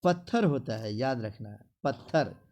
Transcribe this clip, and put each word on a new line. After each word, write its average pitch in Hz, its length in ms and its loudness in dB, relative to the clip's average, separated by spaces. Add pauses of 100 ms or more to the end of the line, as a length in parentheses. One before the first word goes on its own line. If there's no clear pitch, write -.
पत्थर 180 400 2
होता 139 320 0
है, 110 180 -4
याद 120 300 -2
रखना 104 240 -8
है, 104 120 -14 (240)
पत्थर 139 500 0 (160)